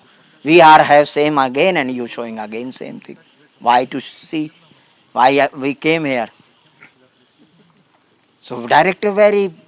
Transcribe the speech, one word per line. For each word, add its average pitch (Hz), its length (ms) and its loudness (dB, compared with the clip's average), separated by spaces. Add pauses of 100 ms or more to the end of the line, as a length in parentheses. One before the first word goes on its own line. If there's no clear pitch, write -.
(440)
we 160 180 4
are 156 220 8
have 147 240 4
same 147 300 -2
again 139 400 -2
and 131 120 -4
you 123 160 -8
showing 113 320 -12
again 110 360 -12
same 143 260 -16
thing. - 180 -20 (420)
Why 123 260 0
to 131 160 -12
see? - 500 -12 (640)
Why, 135 260 2
uh, 139 160 0
we 135 180 -6
came 156 320 -4
here?" 123 240 -6 (2000)
So 120 260 -14
director 180 440 0
very 202 420 0 (140)